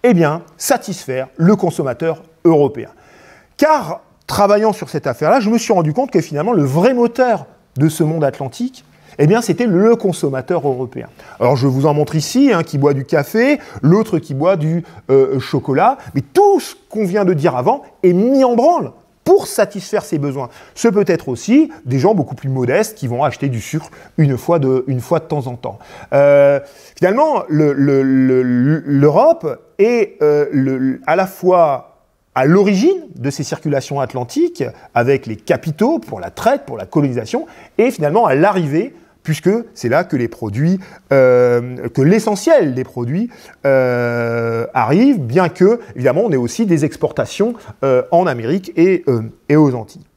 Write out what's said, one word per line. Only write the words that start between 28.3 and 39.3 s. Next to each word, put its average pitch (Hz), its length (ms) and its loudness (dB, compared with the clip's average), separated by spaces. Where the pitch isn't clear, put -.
l'Europe 151 1000 0
est, 226 440 0
euh, 147 280 2
le, 131 560 -2
à 156 80 0
la 190 120 0
fois 175 720 0
à 131 120 2
l'origine 202 500 2
de 127 120 -6
ces 143 140 -8
circulations 143 580 -6
atlantiques, 131 640 -4
avec 131 320 0
les 110 100 -10
capitaux 208 600 -2
pour - 220 -12
la 170 100 -12
traite, 277 340 -2
pour 123 120 -12
la 95 100 -10
colonisation, 139 600 -4
et 240 140 2
finalement 165 340 0
à 208 100 2
l'arrivée, 180 600 0
puisque 160 260 -2